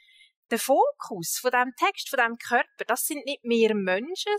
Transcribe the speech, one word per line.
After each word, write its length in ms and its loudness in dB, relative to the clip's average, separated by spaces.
Der 80 0
Fokus 800 0
von 120 0
diesem 260 2
Text, 320 -2
von 80 -4
diesem 200 0
Körper, 480 -2
das 200 0
sind 180 -6
nicht 200 -8
wir 320 4
Menschen, 640 -2